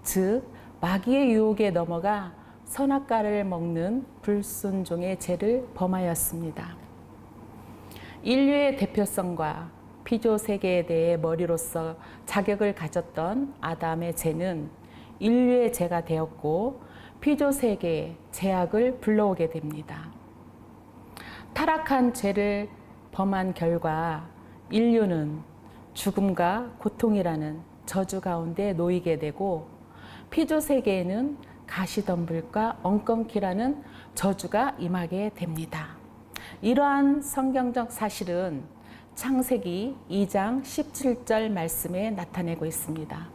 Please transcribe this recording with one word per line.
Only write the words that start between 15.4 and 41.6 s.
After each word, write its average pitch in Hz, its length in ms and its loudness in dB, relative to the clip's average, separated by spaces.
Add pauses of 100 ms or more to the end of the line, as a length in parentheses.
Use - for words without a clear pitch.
죄가 170 320 0
되었고 160 760 -2 (380)
피조 285 320 4
세계에 170 640 0 (160)
재앙을 196 680 2
불러오게 196 500 4
됩니다. 156 640 -8 (1400)
타락한 294 600 4
죄를 202 560 0 (420)
범한 190 420 0
결과 165 760 0 (400)
인류는 190 720 4 (520)
죽음과 196 840 0
고통이라는 170 840 0 (240)
저주 190 340 -2
가운데 175 540 -2
놓이게 175 460 0
되고 160 480 -4 (640)
피조 311 300 2
세계에는 233 760 2 (300)
가시덤불과 180 1160 -2
엉겅퀴라는 214 1000 0 (320)
저주가 202 640 0
임하게 180 560 -2
됩니다. 160 540 -6 (720)
이러한 277 600 4
성경적 254 720 0
사실은 175 720 -2 (520)
창세기 247 800 0 (140)
이 196 180 2
장 220 360 0
십칠 262 600 -2
절 220 240 2
말씀에 190 600 -2